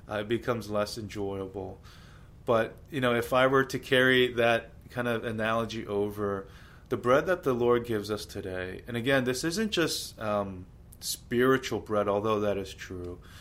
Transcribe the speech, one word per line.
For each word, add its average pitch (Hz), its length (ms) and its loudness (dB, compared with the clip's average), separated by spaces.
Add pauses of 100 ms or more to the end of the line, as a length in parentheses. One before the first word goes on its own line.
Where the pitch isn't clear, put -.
uh, 107 100 -6
it 104 100 -4
becomes 113 420 -2
less 104 300 -2
enjoyable. 98 800 -8 (640)
But, 113 300 2 (160)
you 139 100 -4
know, 123 140 2
if 117 180 0
I 127 140 6
were 135 160 4
to 131 160 -4
carry 127 540 4
that 117 360 2 (220)
kind 123 160 -4
of 117 180 -2
analogy 110 640 -2
over, 101 600 -2 (420)
the 123 80 -2
bread 127 280 4
that 180 160 0
the 135 120 0
Lord 120 320 4
gives 107 260 -2
us 104 140 -4
today, 92 640 -8
and 117 80 -8
again, 127 280 2
this 127 200 -2
isn't 196 280 -2
just, - 480 -2
um, 101 480 -2 (320)
spiritual 127 800 0
bread, 104 280 0
although 104 340 2
that 101 160 0
is 95 160 -8
true. 90 440 -10 (240)